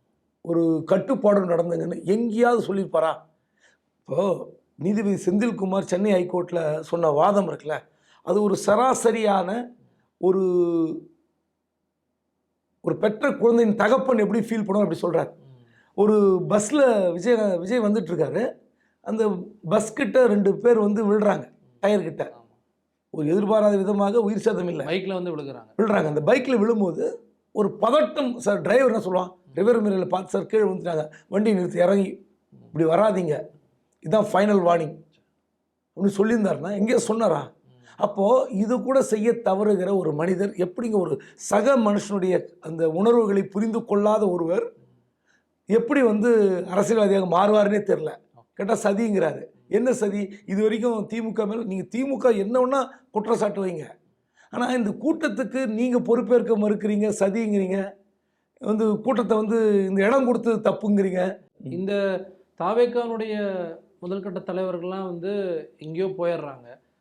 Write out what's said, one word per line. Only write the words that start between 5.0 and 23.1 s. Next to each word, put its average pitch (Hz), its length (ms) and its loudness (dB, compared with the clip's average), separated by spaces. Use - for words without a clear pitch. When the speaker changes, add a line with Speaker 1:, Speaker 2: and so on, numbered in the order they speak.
Speaker 1:
செந்தில்குமார் 196 640 0
சென்னை 196 300 0
ஹைகோர்ட்ல 175 680 -2
சொன்ன 165 300 -2
வாதம் 175 400 2
இருக்குல்ல, 147 300 -8
அது 208 180 0
ஒரு 196 240 2
சராசரியான 220 1040 2
ஒரு, 185 240 2
ஒரு 165 160 -4
பெற்ற 214 360 0
குழந்தையின் 233 420 2
தகப்பன் 247 420 2
எப்படி 214 220 0
ஃபீல் 214 260 -4
பண்ணுவார் 190 280 0
அப்படி - 80 -8
சொல்றார். 165 280 -2
Speaker 2:
ம். - 100 -20
Speaker 1:
ஒரு 196 540 4
பஸ்ல 208 640 2
விஜய், 202 460 0
விஜய் 196 240 -2
வந்துட்டு 208 300 0
இருக்காரு, 156 480 -2
அந்த 214 420 -2
பஸ் 214 240 0
கிட்ட 254 340 2
ரெண்டு 202 300 2
பேர் 226 220 4
வந்து 208 260 0
விழுறாங்க 202 460 0
டயர் 202 240 2
கிட்ட. 151 320 -8
Speaker 2:
ஆமா. 120 60 -20
Speaker 1:
ஒரு 156 180 -4